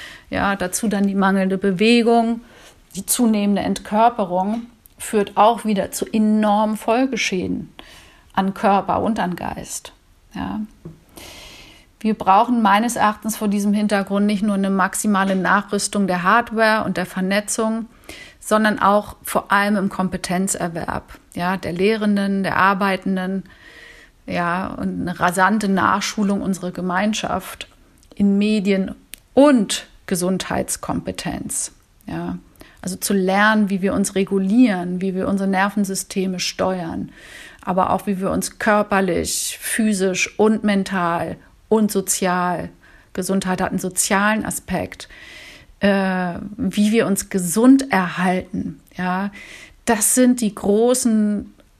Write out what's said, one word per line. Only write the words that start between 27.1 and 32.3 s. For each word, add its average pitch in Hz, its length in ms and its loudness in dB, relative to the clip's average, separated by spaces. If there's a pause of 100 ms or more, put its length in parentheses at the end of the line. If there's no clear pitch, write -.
in 196 240 2
Medien 202 560 0 (400)
und 262 540 4 (180)
Gesundheitskompetenz, - 1700 -4 (340)
ja. 175 300 -8 (460)